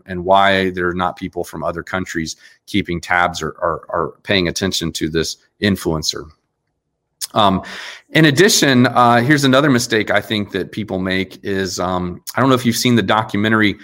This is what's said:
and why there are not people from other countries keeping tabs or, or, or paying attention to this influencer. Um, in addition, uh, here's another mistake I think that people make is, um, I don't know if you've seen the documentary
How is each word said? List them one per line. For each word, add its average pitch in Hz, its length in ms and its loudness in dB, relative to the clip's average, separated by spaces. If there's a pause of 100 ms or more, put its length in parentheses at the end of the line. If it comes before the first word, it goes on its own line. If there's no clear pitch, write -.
and 87 180 -8
why 95 460 4
there 90 180 -2
are 87 60 -4
not 90 220 -4
people 87 280 -8
from 82 180 -14
other 85 200 -6
countries 85 540 -8 (300)
keeping 87 340 -4
tabs 87 400 0
or, 80 100 -6
or, 82 380 -6
or 85 340 -6
paying 92 260 0
attention 85 440 -4
to 82 160 -6
this 80 280 -4 (260)
influencer. 78 640 -4 (1080)
Um, 95 280 4 (480)
in 156 140 4
addition, 139 640 4
uh, 120 340 4
here's 139 240 2
another 139 260 4
mistake 117 400 0
I 101 100 2
think 104 320 -4
that 87 200 -6
people 95 260 -6
make 92 460 -4
is, 95 340 -4
um, 90 440 -4 (120)
I 117 60 0
don't 131 80 2
know 131 80 4
if 123 80 -2
you've 117 120 0
seen 123 200 2
the 107 60 2
documentary 107 800 0